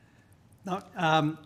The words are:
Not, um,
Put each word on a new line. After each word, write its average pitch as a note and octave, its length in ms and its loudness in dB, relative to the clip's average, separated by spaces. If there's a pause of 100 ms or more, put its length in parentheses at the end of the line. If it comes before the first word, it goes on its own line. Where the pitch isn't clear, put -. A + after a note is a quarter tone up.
(640)
Not, F#3+ 300 -8
um, D#3 500 2